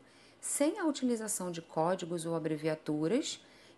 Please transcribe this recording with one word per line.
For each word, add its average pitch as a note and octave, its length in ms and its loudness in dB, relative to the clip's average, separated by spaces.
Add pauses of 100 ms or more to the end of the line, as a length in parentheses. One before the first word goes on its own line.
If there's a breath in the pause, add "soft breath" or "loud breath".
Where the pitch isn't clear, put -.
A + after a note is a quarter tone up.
(400 loud breath)
sem E4+ 400 0
a F4+ 60 0
utilização A3 640 0
de E3 100 -6
códigos E3+ 640 0
ou E3 80 0
abreviaturas, D#3 1120 0 (340 loud breath)